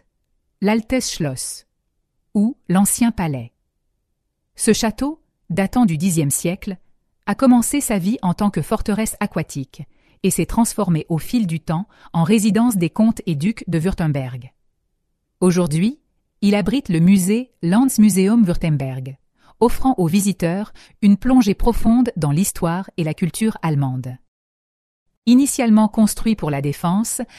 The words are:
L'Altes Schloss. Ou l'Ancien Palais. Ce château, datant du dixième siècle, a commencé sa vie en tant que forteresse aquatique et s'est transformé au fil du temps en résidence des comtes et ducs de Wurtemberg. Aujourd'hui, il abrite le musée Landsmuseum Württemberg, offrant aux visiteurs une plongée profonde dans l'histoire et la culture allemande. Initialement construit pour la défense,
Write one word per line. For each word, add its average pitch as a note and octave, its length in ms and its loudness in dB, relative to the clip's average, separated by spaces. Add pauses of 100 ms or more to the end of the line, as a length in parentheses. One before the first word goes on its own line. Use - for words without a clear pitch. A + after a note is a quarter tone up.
(600)
L'Altes A3 400 -2
Schloss. - 640 -8 (680)
Ou A3 240 0 (120)
l'Ancien G3+ 420 2
Palais. C#3 400 -6 (1040)
Ce - 180 2
château, B3+ 480 -4 (280)
datant G3 360 0
du E3 120 0
dixième D#3 340 0
siècle, F3+ 460 -6 (480)
a G3+ 100 -2
commencé B3+ 460 2
sa G#3+ 160 -2
vie F#3+ 240 -2
en F3 120 0
tant G3+ 160 0
que D#3+ 120 -4
forteresse - 580 -4
aquatique D#3 640 -8 (400)
et F#3+ 60 2
s'est E3+ 160 -2
transformé G3 640 0
au E3 80 -2
fil A3 300 -2
du D#3+ 120 -4
temps F3 280 -6 (260)
en E3 100 0
résidence A3 540 2
des E3+ 120 0
comtes A3 360 0
et E3 100 -2
ducs E3+ 320 -4
de E3 120 -2
Wurtemberg. C#3 720 -6 (880)
Aujourd'hui, F3+ 600 0 (420)
il G3+ 140 2
abrite G#3 340 -2
le E3 100 0
musée G3 520 2 (100)
Landsmuseum G#3 840 4
Württemberg, C3+ 720 -2 (420)
offrant B3 380 2
aux F3 100 2
visiteurs F#3+ 680 -2 (280)
une G3+ 160 6
plongée A#3+ 380 4
profonde A#3 600 2
dans D3+ 140 0
l'histoire F3+ 680 -2
et E3+ 60 -4
la D#3 100 -2
culture G#3 480 -2
allemande. C3 560 -4 (1080)
Initialement A#3 600 4
construit A3 480 0
pour D3+ 160 -6
la C#3 100 -4
défense, F3 600 -2 (180)